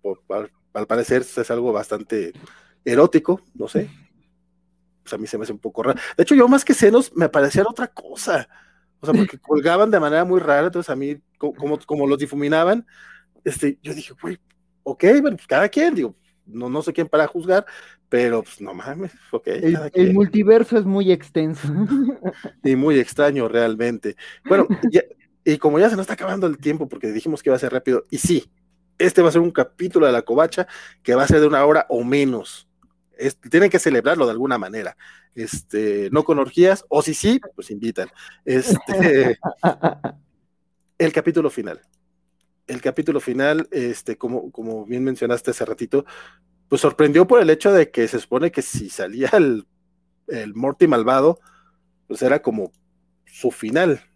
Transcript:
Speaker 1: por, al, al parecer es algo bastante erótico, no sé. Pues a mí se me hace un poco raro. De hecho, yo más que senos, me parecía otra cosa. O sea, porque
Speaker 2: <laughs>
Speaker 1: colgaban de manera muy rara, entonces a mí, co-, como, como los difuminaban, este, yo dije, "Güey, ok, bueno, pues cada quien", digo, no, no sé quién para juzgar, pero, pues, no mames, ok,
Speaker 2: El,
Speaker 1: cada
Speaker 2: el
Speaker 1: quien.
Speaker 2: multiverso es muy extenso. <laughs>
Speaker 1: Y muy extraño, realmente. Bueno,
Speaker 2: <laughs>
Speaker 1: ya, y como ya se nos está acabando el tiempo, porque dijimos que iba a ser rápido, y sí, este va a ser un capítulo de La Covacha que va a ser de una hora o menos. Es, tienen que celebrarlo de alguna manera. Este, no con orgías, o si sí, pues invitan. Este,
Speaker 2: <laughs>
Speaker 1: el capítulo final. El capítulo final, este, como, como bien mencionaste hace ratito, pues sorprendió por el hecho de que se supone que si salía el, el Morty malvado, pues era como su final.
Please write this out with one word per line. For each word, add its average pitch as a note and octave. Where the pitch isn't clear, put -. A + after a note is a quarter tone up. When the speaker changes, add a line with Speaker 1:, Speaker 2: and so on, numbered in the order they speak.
Speaker 1:
por, G2
al, G#2
al G#2
parecer A#2+
es B2
algo A#2+
bastante G#2
erótico, D#3+
no -
sé. -
Pues -
a A2
mí A2
se -
me G#2
hace G#2+
un G#2
poco A2+
raro. B2
De -
hecho, -
yo B3+
más C4+
que D4
senos, A#3
me E3
parecía C#3+
otra A#3
cosa. -
O -
sea, D#3
porque F#3+
Speaker 2:
<laughs> -
Speaker 1:
colgaban E3+
de G3+
manera D#3
muy F3+
rara, D3
entonces F3
a C#3+
mí, C#3
co-, D3
como, C#3+
como D3
los C#3
difuminaban, D#3
este, -
yo -
dije, -
"Güey, F3
ok, C3+
bueno, C4+
pues -
cada E3
quien", D#4
digo, B2+
no, A#2+
no C#3+
sé D#3
quién D#3+
para D3+
juzgar, F#3
pero, A#2
pues, -
no G2
mames, C#3+
ok, -
Speaker 2:
El, -
Speaker 1:
cada D#3+
Speaker 2:
el -
Speaker 1:
quien. F#3
Speaker 2:
multiverso G#3+
es G#3
muy G3
extenso. D#3
<laughs> G#3
Speaker 1:
Y C3
muy C#3+
extraño, C#3
realmente. A2+
Bueno, C#4+
Speaker 2:
<laughs> A3
Speaker 1:
ya, E3+
y D3+
como D3+
ya G#3
se A3+
nos F#3+
está G#3+
acabando F#3+
el D3+
tiempo, D3
porque -
dijimos C#3
que -
iba C3
a B2
ser C3
rápido, B2+
y -
sí, -
este F3+
va E3+
a -
ser E3
un E3+
capítulo E3
de C3
La A#2
Covacha D#3+
que B2
va C3+
a C#3
ser D#3+
de D3+
una D3
hora D3+
o A#2+
menos. B2+
Es, C3+
tienen F3
que F3+
celebrarlo C#3+
de A#2
alguna B2
manera. G2+
Este, G#2
no D3+
con D#3+
orgías, F3
o D3
si D#3
sí, A3
pues -
invitan. G#2
Este, C3+
Speaker 2:
<laughs> -
Speaker 1:
el D#3+
capítulo D#3+
final. G2
El B2+
capítulo C#3+
final, C#3
este, A#2+
como, A#2+
como A2
bien B2
mencionaste B2
hace A#2
ratito, A#2
pues -
sorprendió D3+
por A#3+
el E3+
hecho D#3
de F3
que A#2
se A#2+
supone C#3+
que C#3
si -
salía A2
el, C3+
el G#2+
Morty C3+
malvado, C3+
pues A2
era C3+
como G#2+
su -
final. C#3